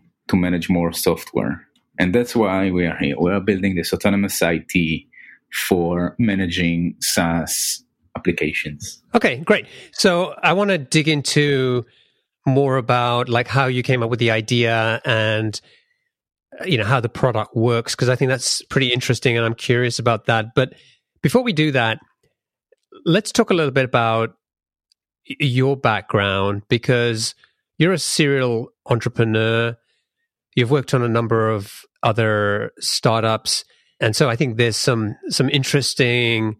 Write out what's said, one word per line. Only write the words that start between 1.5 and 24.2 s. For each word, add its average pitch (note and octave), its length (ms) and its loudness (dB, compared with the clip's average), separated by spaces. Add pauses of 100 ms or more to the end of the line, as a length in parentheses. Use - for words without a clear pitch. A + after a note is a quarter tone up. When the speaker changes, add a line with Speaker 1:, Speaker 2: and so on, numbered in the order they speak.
Speaker 1:
And F2+ 160 2
that's A#2+ 220 0
why F#2+ 340 2
we F2+ 160 2
are D#2+ 100 -2
here. C#2+ 240 -2
We F2 120 2
are G2 100 0
building G2 320 0
this E2+ 180 -4
autonomous G2 520 0
I E2+ 160 0 (100)
T D#2+ 400 -2 (420)
for F2 680 -2
managing F2+ 800 0
SaaS - 840 -2 (340)
applications. - 840 -6 (120)
Speaker 2:
Okay, F3+ 240 2 (120)
great. G3+ 160 -2 (260)
So F3+ 500 0
I - 120 2
wanna G3 240 0
dig D3+ 300 -2
into C3+ 800 0 (600)
more C3+ 320 2
about, A#2+ 520 0
like, A#2+ 180 0
how C3 200 2
you B2+ 160 0
came B2+ 200 0
up A#2 60 -2
with A#2 100 -2
the A#2 120 4
idea A2+ 720 0
and, A2 560 0 (1000)
uh, - 60 -12
you F3+ 120 0
know, G#2 80 -2
how B2+ 140 2
the A2+ 100 -2 (120)
product A2+ 340 0
works, A2+ 380 0
'cause B2 160 -2
I B2+ 60 2
think C3 140 0
that's - 320 -2 (120)
pretty C3 240 2
interesting A#2+ 400 0
and A#2 80 0
I'm A2+ 80 0 (160)
curious B2 300 0
about A#2 280 0
that. A2+ 280 0
But C3+ 180 2 (480)
before A#3+ 220 2
we A#3+ 100 -2
do D3+ 180 0
that, A2+ 280 0 (1040)
let's F#3 260 0
talk - 180 2
a G#3 40 2
little D#3 260 2
bit C3 60 2
about A2+ 440 0 (1000)